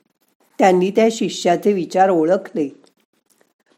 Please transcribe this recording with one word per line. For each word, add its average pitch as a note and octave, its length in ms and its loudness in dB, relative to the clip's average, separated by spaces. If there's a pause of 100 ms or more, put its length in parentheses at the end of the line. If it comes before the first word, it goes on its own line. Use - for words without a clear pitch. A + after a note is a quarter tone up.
(580)
त्यांनी F#3 320 2
त्या A3 220 2
शिष्याचे F3+ 600 -2
विचार F#3+ 380 0
ओळखले, E3 580 -2 (1080)